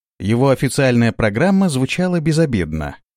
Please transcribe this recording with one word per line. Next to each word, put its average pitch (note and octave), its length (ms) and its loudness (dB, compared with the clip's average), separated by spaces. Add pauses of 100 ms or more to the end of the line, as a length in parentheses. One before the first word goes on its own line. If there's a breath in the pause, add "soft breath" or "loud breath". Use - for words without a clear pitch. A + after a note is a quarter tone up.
(200)
Его A#2+ 300 0
официальная B2 640 2
программа F3 560 0
звучала E3+ 520 -2
безобидно, G#2 800 -2 (200)